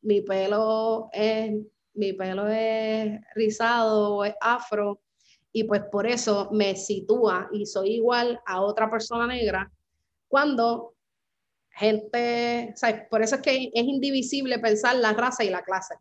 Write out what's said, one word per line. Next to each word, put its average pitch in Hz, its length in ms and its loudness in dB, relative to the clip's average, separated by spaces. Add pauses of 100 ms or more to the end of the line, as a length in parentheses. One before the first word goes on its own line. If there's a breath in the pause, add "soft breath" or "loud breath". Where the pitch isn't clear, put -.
mi 202 200 2
pelo 220 920 0
es, 220 400 0 (420)
mi 196 180 -2
pelo 190 340 -4
es 220 760 -2 (140)
rizado 220 840 2
o 202 80 0
es 208 160 -2
afro, 214 600 0 (500 soft breath)
y 220 120 0
pues 202 260 2
por 202 160 0
eso 220 460 0
me 196 240 2
sitúa 202 760 0
y 208 140 -4
soy 202 280 -2
igual 240 520 2
a 185 140 -2
otra 214 280 2
persona 233 380 -2
negra, 208 460 -2 (560)
cuando 233 680 0 (760)
gente, 240 1040 0
o - 20 -18
sea, 220 320 -2
por 220 140 2
eso 220 140 0
es 269 60 -4
que 262 320 0
es 233 100 2
indivisible 269 760 0
pensar 226 360 4
la 226 160 4
raza 240 300 0
y 196 80 0
la 185 120 -4
clase. 185 380 -6